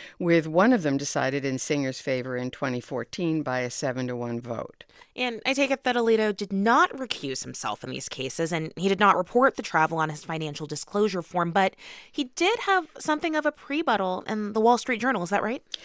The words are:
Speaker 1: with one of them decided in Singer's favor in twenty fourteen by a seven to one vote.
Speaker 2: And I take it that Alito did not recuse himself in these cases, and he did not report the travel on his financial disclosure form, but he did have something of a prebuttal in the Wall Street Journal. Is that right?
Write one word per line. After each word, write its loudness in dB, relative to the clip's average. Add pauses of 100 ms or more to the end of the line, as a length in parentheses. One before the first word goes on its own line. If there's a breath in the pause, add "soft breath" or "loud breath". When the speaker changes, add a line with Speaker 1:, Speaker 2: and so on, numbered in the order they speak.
(200 loud breath)
Speaker 1:
with 4
one 6
of 2
them 2
decided -2
in -2
Singer's -2
favor -4
in -4
twenty -4
fourteen -4
by -2
a -2
seven -4
to -4
one -4
vote. -10 (300 loud breath)
Speaker 2:
And -6
I 0
take 2
it -2
that 2
Alito 4
did -6
not 4
recuse -6
himself -6
in -8
these -8
cases, -4
and -4
he 0
did 2
not 6
report 2
the -8
travel 2
on 2
his -10
financial -6
disclosure -2
form, -2
but 2 (360 loud breath)
he -2 (100)
did 2
have 2 (100)
something -2
of 0
a 2
prebuttal -2
in -4
the 2
Wall 6
Street -4
Journal. 0
Is -4
that 0
right? -4 (220 loud breath)